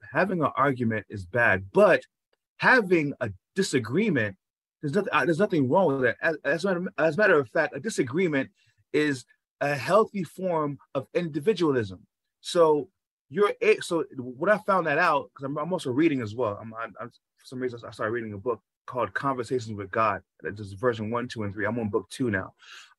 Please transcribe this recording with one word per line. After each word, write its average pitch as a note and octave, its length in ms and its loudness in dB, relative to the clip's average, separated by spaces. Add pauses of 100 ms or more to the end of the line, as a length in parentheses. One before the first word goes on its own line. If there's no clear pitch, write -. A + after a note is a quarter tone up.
(120)
having F3+ 300 0
an C#3 140 0
argument A#2 540 0
is F#2+ 160 -10
bad, G2 480 2
but D#3+ 300 6 (540)
having F#3 640 4
a A2+ 120 -4 (240)
disagreement, C3+ 800 0 (460)
there's C#3+ 120 -4
nothing, F#3+ 180 0
uh, D3+ 140 2
there's D#3+ 140 0
nothing E3+ 300 2
wrong F3+ 180 4
with C3+ 140 0
that. A#2+ 200 2
As, D#3+ 220 -2
as D3+ 220 -2
a F#3 140 0
matter, F#3 180 -6
as D#3 180 2
a - 20 0
matter F#3+ 220 6
of C3 100 -2
fact, D3+ 260 0
a C#3 40 -8
disagreement D3+ 680 -2 (440)
is D3 320 0 (360)
a C#3+ 140 0
healthy F#3+ 480 2
form D#3 540 -2 (180)
of C3+ 180 -4
individualism. D3+ 920 0 (360)
So D#3 480 4 (400)
you're G3+ 320 0
a-, G3+ 200 4
so E3+ 220 -2 (140)
what B2+ 320 -4
I D#3 100 4
found F3+ 280 0
that D3 100 2
out, E3 360 2
'cause C3+ 100 -12
I'm, C#3 140 -6
I'm D#3+ 160 -4
also D3+ 180 -4
reading C#3 300 2
as G#2 140 -6
well. G#2+ 260 -2
I'm, A2+ 120 -14
I'm, A2 260 -10
I'm, A#2+ 100 -10 (280)
for - 80 -20
some B2+ 140 -12
reason, B2 280 -6
I A#2 40 -12
started A2 200 -4
reading A2+ 220 -6
a G2+ 40 -10
book A2+ 240 -4 (240)
called A#2 280 -4
Conversations B2 640 -4
with G2 140 -8
God. G#2+ 320 0 (220)
That's F2+ 140 -8
just G2 200 -12
version A2+ 320 -2
one, A#2+ 180 -4
two, A#2 160 -8
and G2+ 100 -6
three. G2+ 120 -4
I'm A2+ 140 -2
on G#2+ 100 -4
book A2 200 -2
two B2+ 200 -2
now. F#2+ 240 -2 (460)